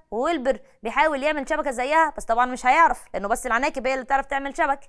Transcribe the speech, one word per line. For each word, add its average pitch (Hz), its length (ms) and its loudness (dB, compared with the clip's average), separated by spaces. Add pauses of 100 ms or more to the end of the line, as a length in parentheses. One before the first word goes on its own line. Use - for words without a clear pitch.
(100)
وويلبر 262 500 -2 (220)
بيحاول 277 400 0
يعمل 302 260 -2
شبكة 302 220 -2
زيها 294 460 0
بس - 80 -10
طبعًا 240 220 2
مش 247 200 -4
هيعرف 302 380 4 (100)
لأنه 196 140 -4
بس 220 180 -2
العناكب 247 400 -2
هي 262 80 0
اللي 262 100 -4
تعرف 269 220 0
تعمل 277 300 -6
شبك. 302 320 0